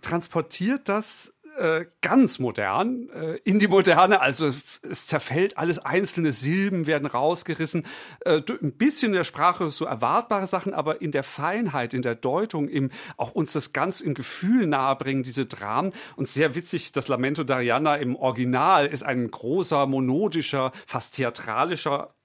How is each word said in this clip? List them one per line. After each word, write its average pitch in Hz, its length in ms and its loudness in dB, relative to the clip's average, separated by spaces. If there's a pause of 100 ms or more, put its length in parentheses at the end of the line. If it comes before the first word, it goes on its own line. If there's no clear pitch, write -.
transportiert 170 880 -4
das, - 440 -4 (240)
äh, 170 280 0 (160)
ganz 247 360 4
modern, 135 720 0
äh, 160 340 -6
in 202 140 4
die 202 100 4
Moderne. 185 500 6
Also 139 280 2
f-, - 340 -6
es - 260 -6
zerfällt 156 500 0
alles, 170 220 -2
einzelne 165 540 -2
Silben 175 520 0
werden 147 220 0
rausgerissen. 160 760 -2 (400)
Äh, 156 160 4
d-, - 200 -6
ein 139 120 -2
bisschen 254 380 2
in - 20 2
der 180 100 2
Sprache 165 480 2
so 156 140 -4
erwartbare 180 600 0
Sachen, 190 260 -2
aber 151 280 -2
in 156 120 -4
der 139 100 0
Feinheit, 151 720 -2
in 127 80 -2
der 120 140 0
Deutung, 147 520 -2
im, 139 240 0 (240)
auch 120 160 -4
uns 156 220 -2
das - 180 -4
ganz 160 300 -2
im 143 140 -2
Gefühl 196 520 0
nahebringen, 135 560 0
diese 127 220 -2
Dramen. 123 480 -4 (240)
Und 135 100 -4
sehr 139 280 0
witzig, 170 360 -6
das 135 160 -4
Lamento 135 360 0
d'Arianna 127 540 2
im 131 200 -2
Original 131 680 4
ist 143 160 -4
ein 123 280 -2
großer, 143 540 0
monodischer, 135 880 0 (120)
fast - 300 -6
theatralischer 139 1000 -2 (120)